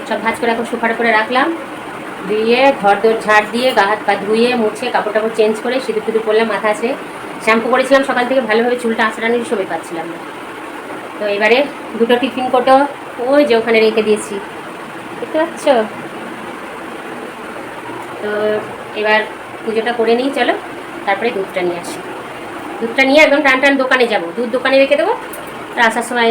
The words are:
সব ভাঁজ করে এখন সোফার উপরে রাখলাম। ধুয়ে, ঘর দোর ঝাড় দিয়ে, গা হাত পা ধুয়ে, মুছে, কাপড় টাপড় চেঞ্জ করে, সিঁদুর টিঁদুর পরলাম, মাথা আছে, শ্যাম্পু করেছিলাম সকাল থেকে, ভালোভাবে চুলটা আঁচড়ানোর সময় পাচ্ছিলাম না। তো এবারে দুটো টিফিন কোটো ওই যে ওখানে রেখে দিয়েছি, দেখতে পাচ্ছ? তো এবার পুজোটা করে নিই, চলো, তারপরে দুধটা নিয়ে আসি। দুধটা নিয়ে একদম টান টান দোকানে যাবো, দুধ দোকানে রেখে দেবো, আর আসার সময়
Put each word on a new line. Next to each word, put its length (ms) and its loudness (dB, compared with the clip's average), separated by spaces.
সব 120 -2
ভাঁজ 180 0
করে 120 2
এখন 140 -2
সোফার 260 -2
উপরে 200 2
রাখলাম। 460 2
ধুয়ে, 400 2
ঘর 300 4
দোর 200 4
ঝাড় 300 4
দিয়ে, 220 2
গা 120 4
হাত 180 2
পা 120 2
ধুয়ে, 400 2
মুছে, 360 0
কাপড় 220 0
টাপড় 220 0
চেঞ্জ 260 4
করে, 180 -2
সিঁদুর 240 -2
টিঁদুর 220 0
পরলাম, 220 4
মাথা 220 -2
আছে, 180 0
শ্যাম্পু 280 2
করেছিলাম 340 4
সকাল 240 0
থেকে, 140 2
ভালোভাবে 380 2
চুলটা 260 0
আঁচড়ানোর 440 0
সময় 200 0
পাচ্ছিলাম 380 -6
না। 120 -10
তো 120 -6
এবারে 300 4
দুটো 180 4
টিফিন 340 -2
কোটো 260 6
ওই 240 4
যে 100 4
ওখানে 240 2
রেখে 240 4
দিয়েছি, 320 0
দেখতে 220 -6
পাচ্ছ? 260 -2
তো 120 -6
এবার 240 2
পুজোটা 340 0
করে 220 2
নিই, 160 0
চলো, 220 0
তারপরে 260 0
দুধটা 320 -4
নিয়ে 180 -2
আসি। 200 -10
দুধটা 260 -6
নিয়ে 180 2
একদম 200 6
টান 180 4
টান 180 4
দোকানে 300 2
যাবো, 240 0
দুধ 200 -4
দোকানে 280 0
রেখে 160 4
দেবো, 180 2
আর 100 -2
আসার 260 2
সময় 240 2